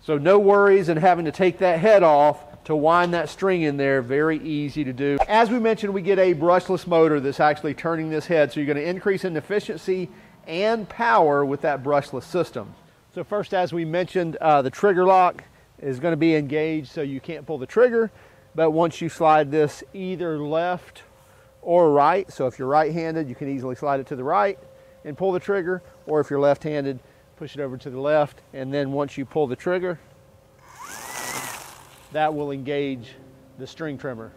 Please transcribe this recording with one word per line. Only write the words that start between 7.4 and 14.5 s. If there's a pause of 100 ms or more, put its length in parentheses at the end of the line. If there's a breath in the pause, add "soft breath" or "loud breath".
actually
turning
this
head.
So
you're
gonna
increase
in
efficiency (380 loud breath)
and
power
with
that
brushless
system. (420 soft breath)
So
first,
as
we
mentioned,
uh,